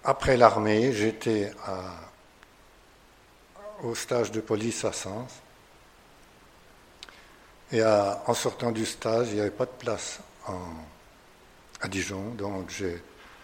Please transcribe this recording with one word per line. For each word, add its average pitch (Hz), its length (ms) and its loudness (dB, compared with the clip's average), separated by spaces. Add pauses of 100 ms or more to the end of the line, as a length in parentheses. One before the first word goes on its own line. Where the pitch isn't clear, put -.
après 135 320 4
l'armée, 110 560 6
j'étais 107 600 0 (100)
à, 92 480 -10 (1700)
au 117 120 -4
stage 110 380 0
de 110 80 -2
police 110 420 -2
à 107 80 0
Sens. 110 400 -8 (2500)
Et 113 100 4
à, 104 460 4
en 120 60 2
sortant 117 400 -2
du 110 120 -2
stage, 117 440 0
il 104 60 -4
n'y 107 40 2
avait 104 100 2
pas - 160 -2
de - 60 -16
place - 480 -6 (260)
en, 92 140 -6 (1200)
à - 80 -6
Dijon, 98 440 -4
donc 98 380 -6
j'ai 87 320 -4 (420)